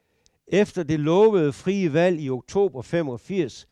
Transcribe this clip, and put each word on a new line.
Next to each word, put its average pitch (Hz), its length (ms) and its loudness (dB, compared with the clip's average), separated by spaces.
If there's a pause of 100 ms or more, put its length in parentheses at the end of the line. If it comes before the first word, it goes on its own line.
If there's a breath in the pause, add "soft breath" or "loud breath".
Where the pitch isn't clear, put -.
(460)
Efter 185 360 0
det 151 180 -2
lovede 170 520 4
frie 185 400 -4
valg 170 280 2
i 139 100 -6
oktober 131 520 -4
femogfirs, 156 880 -6